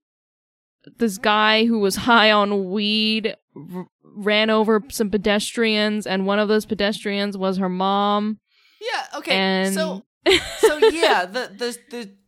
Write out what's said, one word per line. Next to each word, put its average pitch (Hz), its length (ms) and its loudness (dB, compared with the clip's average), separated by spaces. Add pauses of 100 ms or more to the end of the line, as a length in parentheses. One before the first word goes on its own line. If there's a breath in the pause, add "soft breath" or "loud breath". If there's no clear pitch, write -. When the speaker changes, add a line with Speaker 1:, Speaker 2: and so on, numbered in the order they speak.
(960)
Speaker 1:
this 208 220 -2
guy 214 480 2
who 226 140 0
was 196 160 0
high 214 340 6
on 202 400 2
weed 214 640 0 (220)
r-, 175 320 -14 (160)
ran 208 460 0
over 214 400 2
some 214 200 -4
pedestrians, 214 960 0
and 190 180 -2
one 196 140 0
of 214 80 0
those 214 200 0
pedestrians 202 720 -4
was 190 200 -2
her 190 120 -2
mom. 202 680 0 (420 soft breath)
Speaker 2:
Yeah, 403 380 -8
okay, 311 160 -4
Speaker 1:
And 190 400 0
Speaker 2:
so, 196 300 -4 (100)
Speaker 1:
<laughs> - 440 0
Speaker 2:
so 302 200 4 (120)
yeah, 269 340 2
the, 202 320 -6
the, 240 200 -6 (140)
the 233 200 -12 (180)